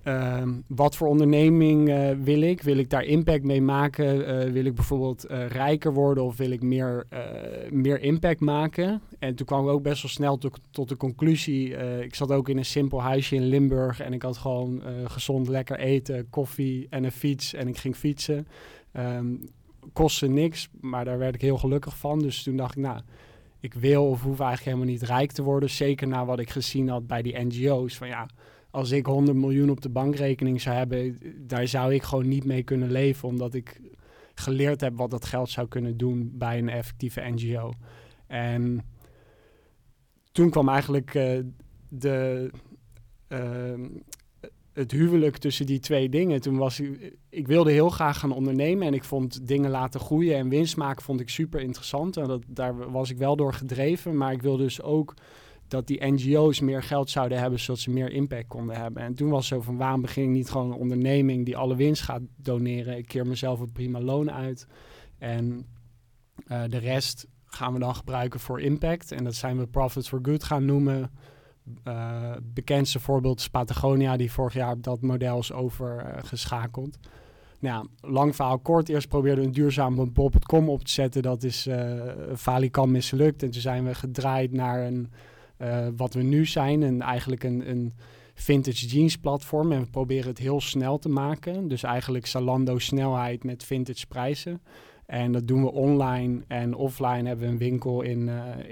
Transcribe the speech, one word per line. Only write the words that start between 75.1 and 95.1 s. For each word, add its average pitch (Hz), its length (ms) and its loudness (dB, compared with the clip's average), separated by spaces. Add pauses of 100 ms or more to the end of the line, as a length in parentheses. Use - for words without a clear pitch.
is 120 140 -4
overgeschakeld. 127 1500 -6 (640)
Nou 131 140 -2 (260)
ja, - 100 -14
lang 139 260 4
verhaal 131 220 0
kort. 160 300 2
Eerst 147 200 -2
probeerden 139 320 2
we 135 60 2
een 131 80 -2
duurzame 131 560 2
bob 139 200 4
punt - 160 6
com 160 220 6
op 139 160 0
te - 80 -6
zetten. 131 300 0
Dat 123 200 0
is, 127 240 -4
eh, 123 340 -4 (360)
falikant 127 560 2
mislukt. 135 500 2
En 131 80 -2
toen 120 100 -6
zijn 127 240 -2
we 127 100 -2
gedraaid 131 580 -2
naar 127 340 0
een, 123 240 -4 (460)
eh, 120 300 -2 (100)
wat 123 180 -4
we 127 80 0
nu 147 240 4
zijn. 151 360 2
En 127 200 2
eigenlijk 127 420 -2
een, 123 260 -2
een 120 240 -4 (400)
vintage 135 520 2
jeans 151 300 4
platform. 151 560 0
En 131 80 2
we 120 100 -4
proberen 131 380 -2
het 120 100 -6
heel 135 220 0
snel 135 380 -2
te 156 100 -4
maken. 156 600 -2
Dus 127 140 -4
eigenlijk 123 440 -2
Zalando 127 520 0
snelheid 123 640 -2
met 123 200 -8
vintage 127 420 -6
prijzen. 143 540 -6 (460)
En 123 260 -2